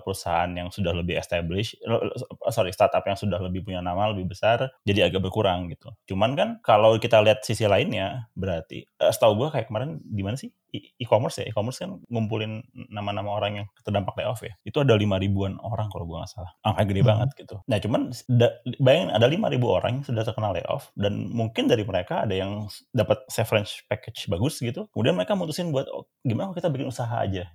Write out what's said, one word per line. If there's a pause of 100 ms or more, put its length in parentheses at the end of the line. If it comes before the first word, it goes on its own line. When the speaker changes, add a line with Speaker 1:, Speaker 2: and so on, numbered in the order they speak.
Speaker 1:
perusahaan
yang
sudah
lebih
established,
eh, (400)
sorry,
startup
yang
sudah
lebih
punya
nama,
lebih
besar, (160)
jadi
agak
berkurang
gitu. (160)
Cuman
kan (120)
kalau
kita
lihat
sisi
lainnya,
berarti,
eh,
setahu
gua
kayak
kemarin
di
mana
sih? (160)
E-,
e-commerce
ya,
e-commerce
kan
ngumpulin (320)
nama-nama
orang
yang (120)
terdampak
layoff
ya. (100)
Itu
ada
lima
ribuan
orang
kalau
gua
nggak
salah. (100)
Angka
gede
Speaker 2:
Hmm.
Speaker 1:
banget (100)
gitu.
Nah,
cuman (100)
s-,
da-, (180)
bayangin
ada
lima
ribu
orang
yang
sudah
terkena
layoff
dan
mungkin
dari
mereka
ada
yang
s-,
dapat
severance
package
bagus
gitu.
Kemudian
mereka
mutusin
buat,
"Oh, (100)
gimana
kalau
kita
bikin
usaha
aja?"